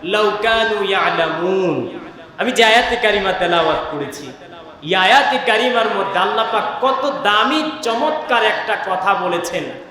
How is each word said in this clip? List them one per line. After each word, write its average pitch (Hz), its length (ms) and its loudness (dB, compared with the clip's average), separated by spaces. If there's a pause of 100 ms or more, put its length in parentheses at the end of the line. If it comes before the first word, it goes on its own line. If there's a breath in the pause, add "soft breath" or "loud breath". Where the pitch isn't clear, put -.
লাউ 202 280 2 (120)
কানু 220 400 2
ইয়ালামুন।" 170 1160 0 (380)
আমি 214 140 0
যে 233 140 4
আয়াতে 226 300 4
কারিমা 202 360 2
তেলাওয়াত 170 480 2 (120)
করেছি, 143 400 -8 (500)
এই 160 140 0
আয়াতে 262 500 6
কারিমার 233 400 4 (120)
মধ্যে 180 220 0
আল্লাহ 214 320 2
পাক 214 120 0 (180)
কত 262 320 0 (100)
দামি 247 480 0 (100)
চমৎকার 233 640 -2
একটা 214 340 -2 (120)
কথা 185 240 0
বলেছেন 175 500 -4 (280)